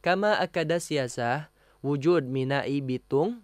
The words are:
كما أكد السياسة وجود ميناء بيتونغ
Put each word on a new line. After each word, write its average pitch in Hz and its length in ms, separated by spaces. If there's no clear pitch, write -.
كما 190 400
أكد 165 280
السياسة 139 720
وجود 143 400
ميناء 135 560
بيتونغ 135 520